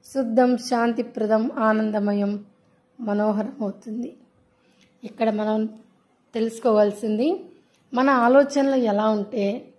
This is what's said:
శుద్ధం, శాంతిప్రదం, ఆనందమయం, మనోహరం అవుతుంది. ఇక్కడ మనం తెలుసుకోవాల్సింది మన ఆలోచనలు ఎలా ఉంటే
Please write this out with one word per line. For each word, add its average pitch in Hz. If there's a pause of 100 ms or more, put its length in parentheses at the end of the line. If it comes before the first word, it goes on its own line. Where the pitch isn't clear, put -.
(140)
శుద్ధం, 247
శాంతిప్రదం, 233
ఆనందమయం, 208 (540)
మనోహరం 214
అవుతుంది. 220 (880)
ఇక్కడ 220
మనం 214 (640)
తెలుసుకోవాల్సింది 220 (480)
మన 254
ఆలోచనలు 277
ఎలా 214
ఉంటే 208 (120)